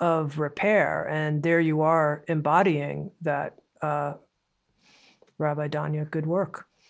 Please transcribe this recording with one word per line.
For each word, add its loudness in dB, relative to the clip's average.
of 0
repair? 0
And -2
there 4
you 2
are 2
embodying 0
that, -4
uh, -2
Rabbi -2
Danya, -4
good -4
work. -4